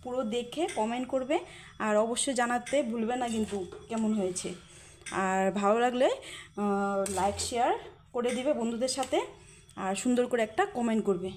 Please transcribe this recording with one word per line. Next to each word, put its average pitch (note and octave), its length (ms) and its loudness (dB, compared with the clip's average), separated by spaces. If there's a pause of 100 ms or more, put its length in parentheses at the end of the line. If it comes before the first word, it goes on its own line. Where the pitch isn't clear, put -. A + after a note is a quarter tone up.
পুরো B3+ 180 -2 (140)
দেখে A#3+ 280 -2 (160)
কমেন্ট A#3 340 -2
করবে, C4 240 2 (480)
আর G#3+ 80 2 (120)
অবশ্যই A#3+ 360 0
জানাতে A#3+ 340 0 (160)
ভুলবে A#3 300 -2
না A#3+ 140 0
কিন্তু G3+ 220 -2 (320)
কেমন A3 300 0
হয়েছে। F#3 300 -2 (760)
আর F#3+ 200 2 (160)
ভালো G3+ 260 4
লাগলে, B3 260 4
আহ, G3+ 880 -2 (180)
লাইক G3 200 2 (100)
শেয়ার B3+ 240 2 (440)
করে A#3+ 220 0
দিবে C4 220 0
বন্ধুদের A#3 380 -2
সাথে, C#4 220 0 (640)
আর F#3+ 100 0 (100)
সুন্দর B3 280 4
করে A#3+ 160 2
একটা F4+ 160 0 (140)
কমেন্ট A3 320 2
করবে F#3 280 0